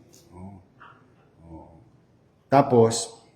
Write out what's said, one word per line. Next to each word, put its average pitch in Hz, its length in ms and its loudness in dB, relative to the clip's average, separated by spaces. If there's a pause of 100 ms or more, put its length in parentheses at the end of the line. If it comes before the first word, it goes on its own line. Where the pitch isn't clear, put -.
(340)
Oh. 95 240 -20 (880)
Oh. 82 320 -20 (720)
Tapos, 120 720 0 (140)